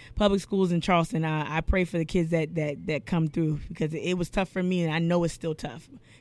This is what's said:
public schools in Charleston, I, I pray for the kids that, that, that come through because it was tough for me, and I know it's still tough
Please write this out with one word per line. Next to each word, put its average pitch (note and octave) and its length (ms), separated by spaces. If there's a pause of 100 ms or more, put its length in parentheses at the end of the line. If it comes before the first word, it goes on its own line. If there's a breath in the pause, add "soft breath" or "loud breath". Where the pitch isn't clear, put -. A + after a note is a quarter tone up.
(160 loud breath)
public G3+ 260
schools F#3+ 320
in E3+ 80
Charleston, E3 420
I, D#3 340
I D#3+ 40
pray F#3 240
for E3+ 120
the E3 60
kids E3 280
that, D#3+ 240
that, D3+ 320
that D3 180
come E3 240
through D#3 400
because D#3+ 240
it E3 220
was D#3 140
tough F#3+ 200
for F#3+ 120
me, F3+ 220
and D#3+ 100
I D#3+ 60
know E3+ 240
it's E3 100
still D#3+ 220
tough - 340 (320 soft breath)